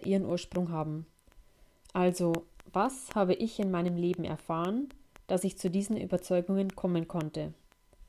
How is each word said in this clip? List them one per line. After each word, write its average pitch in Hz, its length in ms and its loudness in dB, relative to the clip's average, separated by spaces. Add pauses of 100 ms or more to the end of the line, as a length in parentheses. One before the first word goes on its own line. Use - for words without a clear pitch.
ihren 196 200 2
Ursprung 175 460 -2
haben. 156 340 -4 (880)
Also, 175 540 2 (240)
was 247 420 -2
habe 185 220 4
ich - 240 -2
in 202 100 2
meinem 175 260 0
Leben 175 280 0
erfahren, 175 640 -2 (380)
dass 185 160 0
ich 190 160 -4
zu 185 100 -2
diesen 196 280 0
Überzeugungen 190 800 0
kommen 170 320 0
konnte? 156 460 -4 (560)